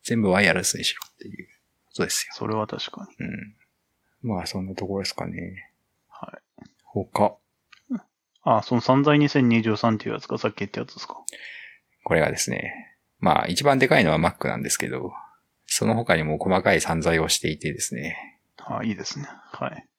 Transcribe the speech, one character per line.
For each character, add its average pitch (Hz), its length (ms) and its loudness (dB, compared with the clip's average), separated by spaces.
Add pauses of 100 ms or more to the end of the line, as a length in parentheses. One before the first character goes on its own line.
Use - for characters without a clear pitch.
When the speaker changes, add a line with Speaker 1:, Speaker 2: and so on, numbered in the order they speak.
Speaker 1:
全 117 180 0
部 101 80 4
ワ 92 120 6
イ - 40 6
ヤ 82 80 6
レ - 100 0
ス - 140 -2
に - 80 -8
し - 100 -2
ろ - 60 -18 (100)
っ - 60 -20
て - 100 -18
い - 160 -16
う - 40 -20 (400)
こ - 80 -20
と - 80 -2
で - 60 -4
す - 180 -2
よ。 - 60 -16
Speaker 2:
そ 113 140 -8
れ 107 80 -2
は 107 100 -2
確 - 260 -10
か - 140 -14 (140)
に。 - 60 -6
Speaker 1:
う - 40 -8
ん。 - 1040 -12
ま 87 80 -4
あ - 20 -8
そ - 160 -8
ん 95 60 -6
な 95 60 -8
と 95 140 -6
こ 98 100 -2
ろ 95 60 -4
で - 20 -6
す - 80 -6
か - 120 -6
ね。 90 440 -10 (380)
Speaker 2:
は - 300 -16
い。 - 260 -20 (200)
Speaker 1:
他。 - 520 0 (1080)
Speaker 2:
あ、 113 200 4
そ - 100 -2
の 120 60 4
散 131 240 4
財 147 160 6
二 147 80 6
千 131 220 4
二 113 120 6
十 110 140 2
三 113 200 2
っ - 20 -4
て - 80 -8
い 110 60 -4
う - 20 -2
や 107 80 -6
つ - 60 -18
が - 100 -4
さ - 100 -2
っ 104 60 0
き - 60 -16
言 101 100 -4
っ - 20 -14
た - 80 -8
や - 60 -6
つ - 80 -20
で - 80 -16
す - 60 -14
か？ - 80 -14 (920)
Speaker 1:
こ - 80 2
れ 80 80 6
が - 100 2
で - 60 -6
す - 140 -2
ね、 - 440 -10 (240)
ま - 240 4
あ - 40 -4
一 135 160 -2
番 139 160 4
で 131 100 4
か 151 100 6
い 110 60 6
の 156 60 4
は 160 80 4
Mac - 280 0
な - 80 -2
ん - 60 -6
で - 80 -6
す - 80 0
け - 100 -4
ど、 - 240 -6 (540)
そ - 200 -2
の 113 100 2
他 113 200 2
に 80 80 2
も 76 140 0
細 92 240 2
か 101 120 4
い 80 60 4
散 82 220 0
財 82 180 4
を 80 80 2
し - 120 0
て 87 100 -2
い 78 100 -6
て 76 140 -6
で - 80 -10
す - 140 -6
ね。 - 440 -10 (180)
Speaker 2:
あ、 117 260 -8
い 113 80 -2
い 98 40 -4
で - 80 -12
す - 160 -10
ね。 143 80 -10 (240)
は - 160 -8
い。 - 200 -12 (120)